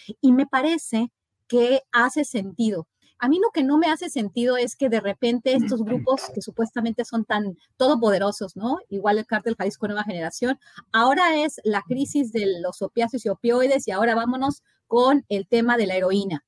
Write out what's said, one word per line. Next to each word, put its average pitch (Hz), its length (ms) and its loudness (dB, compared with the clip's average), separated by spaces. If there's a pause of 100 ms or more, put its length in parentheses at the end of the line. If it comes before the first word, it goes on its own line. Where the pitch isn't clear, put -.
(220)
Y 262 100 6
me 262 140 4
parece 254 680 -2 (360)
que 240 340 2 (100)
hace 254 320 2
sentido. 196 640 -4 (300)
A 247 120 0
mí 339 100 2
lo 440 120 2
que 302 120 0
no 285 140 2
me 330 100 4
hace 320 220 -2
sentido 240 480 -2
es 247 180 -4
que 269 140 0
de 220 100 2
repente 233 560 0
estos 226 280 0
grupos 254 380 0 (140)
que - 60 -4
supuestamente 226 640 -4
son 226 200 -4
tan 208 320 -4 (200)
todopoderosos, 208 800 0
¿no? 233 220 -4 (120)
Igual 202 280 0
el 214 80 -4
Cártel 226 300 -4
Jalisco 202 320 -4
Nueva 208 160 -4
Generación, 208 560 -4 (320)
ahora 302 520 4
es - 200 -4
la 208 180 0
crisis 262 500 -2
de 196 300 -2
los 180 200 -6
opiáceos 233 440 -4
y 220 40 0
opioides 247 580 2
y 214 40 -4
ahora 220 220 2
vámonos 254 480 -2 (260)
con 254 420 4
el 196 180 -4
tema 240 300 2
de 214 100 0
la 185 80 -2
heroína. 185 520 0